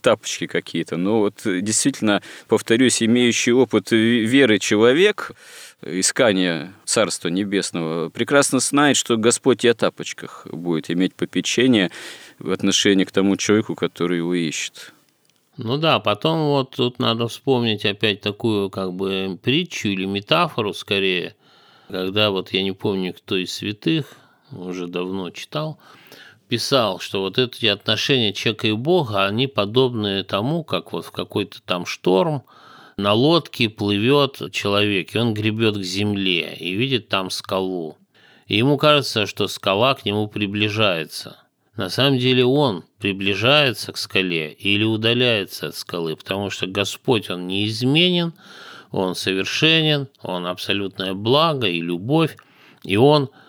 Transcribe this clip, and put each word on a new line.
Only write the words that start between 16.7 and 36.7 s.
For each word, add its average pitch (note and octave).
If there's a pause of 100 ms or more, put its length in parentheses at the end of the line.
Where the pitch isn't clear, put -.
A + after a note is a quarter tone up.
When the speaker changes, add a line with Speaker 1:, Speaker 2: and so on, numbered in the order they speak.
Speaker 2:
тут B2
надо A#2
вспомнить A#2
опять G2+
такую, G#2
как F#2+
бы, F#2+
притчу C#3+
или F#2+
метафору G#2
скорее, F#2 (520)
когда G2
вот F#2
я F#2+
не G2
помню, F#2+
кто -
из F#2
святых, C3 (440)
уже F2+
давно F2+
читал, D3+ (720)
писал, A2+
что -
вот F#2+
эти A#2+
отношения G#2+
человека A2+
и G#2+
Бога, A2+
они A2
подобны G#2+
тому, C#3
как -
вот E2+
в -
какой-то -
там F2+
шторм F3 (540)
на G2+
лодке B2+
плывет A2
человек, G2+
и -
он A#2
гребет G#2+
к G2
земле F#2
и F2